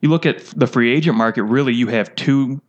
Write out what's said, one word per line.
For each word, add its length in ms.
you 80
look 160
at 140
the 100
free 260
agent 220
market, 280
really 300
you 140
have 280
two 540